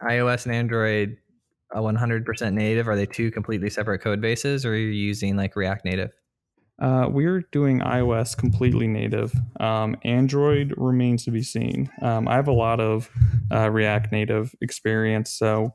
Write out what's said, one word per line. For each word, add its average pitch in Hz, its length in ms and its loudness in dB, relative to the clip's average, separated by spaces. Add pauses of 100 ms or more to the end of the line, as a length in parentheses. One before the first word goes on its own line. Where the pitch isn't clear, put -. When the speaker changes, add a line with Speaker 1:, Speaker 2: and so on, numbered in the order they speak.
Speaker 1:
I 117 180 0
O 123 80 2
S 123 200 0
and 120 80 -2
Android, 110 600 0 (600)
uh, 110 60 -2
one 110 140 0
hundred 117 280 0
percent 110 320 -2
native? 110 320 0
Are 107 80 0
they 101 100 0
two 113 240 -2
completely 104 400 -4
separate 104 300 -4
code 104 200 -2
bases, 123 460 -2
or 113 60 -2
are 107 40 0
you 110 120 -2
using, 104 480 -2
like, 98 200 -2
React 98 280 -2
Native? 92 280 -4 (640)
Speaker 2:
Uh, 127 320 2
we're 165 300 0 (120)
doing 139 280 2
I 123 200 0
O 123 100 2
S 117 240 0
completely 117 520 2
native. 110 460 -2 (260)
Um, 110 460 0
Android 143 720 2
remains 123 480 2
to 123 60 -4
be 113 120 0
seen. 123 480 -4 (120)
Um, 113 260 0
I 113 60 2
have 143 140 2
a 143 40 4
lot 117 280 2
of, 110 300 0 (400)
uh, 110 200 2
React 107 420 0
Native 107 480 -2
experience, 110 680 -2
so 110 440 0